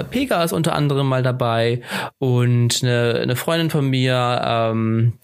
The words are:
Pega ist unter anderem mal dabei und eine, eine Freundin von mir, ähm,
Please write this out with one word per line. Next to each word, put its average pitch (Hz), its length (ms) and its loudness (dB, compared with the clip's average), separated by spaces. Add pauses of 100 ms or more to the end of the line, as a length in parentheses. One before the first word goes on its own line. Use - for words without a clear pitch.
(120)
Pega 233 320 0
ist 165 100 -2
unter 165 220 0
anderem 143 320 0
mal 131 160 0
dabei 120 580 0 (380)
und 123 640 2
eine, 120 400 2
eine 123 120 0
Freundin 165 360 -2
von 143 160 0
mir, 127 580 0
ähm, 113 680 0 (100)